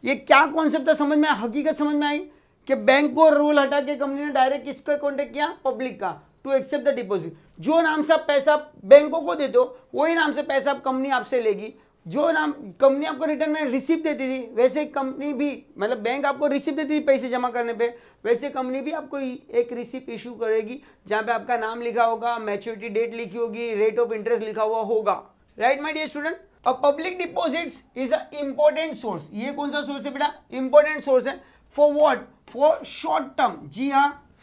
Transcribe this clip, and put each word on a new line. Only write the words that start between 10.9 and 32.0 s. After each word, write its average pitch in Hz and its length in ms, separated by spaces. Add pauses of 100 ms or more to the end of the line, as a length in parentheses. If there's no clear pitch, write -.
आपसे 247 300
लेगी। 214 320 (340)
जो 269 240
नाम 311 220
कंपनी 269 540
आपको 311 180
रिटर्न 302 260
में 302 140
रिसिप्ट 269 400
देती 269 240
थी 254 260
वैसे 254 300
कंपनी 277 480
भी, 269 340 (120)
मतलब 226 200
बैंक 254 280
आपको 285 200
रिसिप्ट 277 320
देती 302 160
थी 302 60
पैसे 269 280
जमा 247 220
करने 233 240
पे, 233 140 (360)
वैसे 233 260
कंपनी 262 300
भी 302 120
आपको 302 260
एक 247 540
रिसिप्ट 240 380
इशू 233 240
करेगी 220 460 (260)
जहाँ 214 160
पे 233 100
आपका 233 240
नाम 226 240
लिखा 233 240
होगा, 226 340
मैच्योरिटी 214 500
डेट 226 260
लिखी 233 240
होगी, 233 380
rate 220 300
of 226 80
interest 214 260
लिखा 220 220
हुआ 220 180
होगा, 214 420 (360)
right 269 240
my 311 100
dear 311 160
student? 302 280 (320)
A 254 60 (100)
public 330 360
deposits 339 560 (220)
is 254 160
a - 60 (240)
important 302 560
source। 180 320
ये 240 200
कौन 285 180
सा 294 120
सोर्स 277 240
है 277 60
बेटा? 285 200 (200)
इंपॉर्टेंट 285 480
सोर्स 254 260
है। 269 140 (340)
for 294 180
what? 294 340 (260)